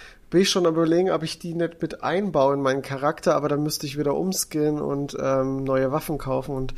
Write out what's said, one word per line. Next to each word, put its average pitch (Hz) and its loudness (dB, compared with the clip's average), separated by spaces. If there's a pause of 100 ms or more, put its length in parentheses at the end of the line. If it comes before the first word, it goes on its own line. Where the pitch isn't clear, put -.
(300)
bin 170 4
ich 196 2
schon 180 2
am 165 4
Überlegen, 165 4
ob 160 0
ich - -8
die 170 -8
nicht 165 -4
mit - -6
einbaue 151 2
in 139 0
meinen 135 2
Charakter, 143 0
aber 147 0
dann 147 0
müsste 151 -4
ich 135 -8
wieder 147 0
umskillen 151 0
und, 143 -4
ähm, 135 0
neue 135 2
Waffen 151 -4
kaufen 131 -4
und 131 -4